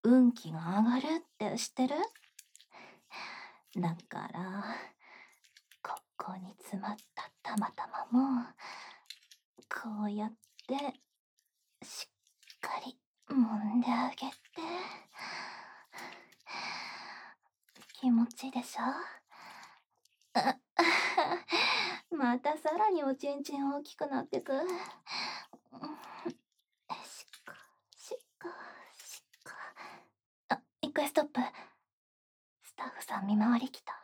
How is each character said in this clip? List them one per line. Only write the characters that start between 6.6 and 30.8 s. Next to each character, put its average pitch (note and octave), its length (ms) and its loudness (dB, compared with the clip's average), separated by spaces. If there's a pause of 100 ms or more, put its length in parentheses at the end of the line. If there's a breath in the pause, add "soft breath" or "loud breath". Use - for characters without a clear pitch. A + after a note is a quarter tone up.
ま G3+ 120 -4
っ - 40 -8 (180)
た - 160 -10 (100)
た A3+ 160 -2
ま - 140 0
た - 160 -8
ま - 240 -6
も、 B3+ 340 4 (1200 loud breath)
こ G#3+ 340 -4
う G#3 80 0
や G#3 160 -2
っ A3+ 60 -6 (340)
て、 C4 100 -2 (1080)
し - 220 -12
っ - 20 -20 (500)
か - 260 -4
り - 140 -14 (300)
揉 C#4 60 0
ん A3 460 4
で A#3+ 100 2
あ A#3+ 180 2
げ C4 180 -6
て。 C#4 80 -10 (3500 loud breath)
気 B3+ 160 2
持 A#3 180 8
ち - 180 -10
い - 40 -6
い - 20 -10
で B3 120 -2
し - 160 -10
ょ？ A#3 40 -2 (1500 loud breath)
あ、 B3 240 4 (1500 loud breath)
<laughs> F4 40 -2
ま B3+ 240 4
た D4+ 180 2
さ D#4 200 2
ら G#4+ 120 6
に E4+ 140 4
お C4+ 100 2
ち C#4+ 220 -2
ん C#4+ 80 -6
ち C#4+ 140 -6
ん C#4 120 2
大 C#4+ 140 -2
き - 120 -16
く D4 120 -2
な C#4 140 0
っ C#4+ 60 -6
て C4+ 120 -2
く。 - 140 -2
し - 40 2
っ D#4 80 0 (2750 loud breath)
こ、 - 80 -14 (440)
し - 180 -10
っ - 20 -12 (240)
こ、 E4+ 60 -10 (480 loud breath)
し - 260 -16
っ - 40 -20 (180)
こ。 - 80 -16 (960 loud breath)
あ、 - 140 0 (200)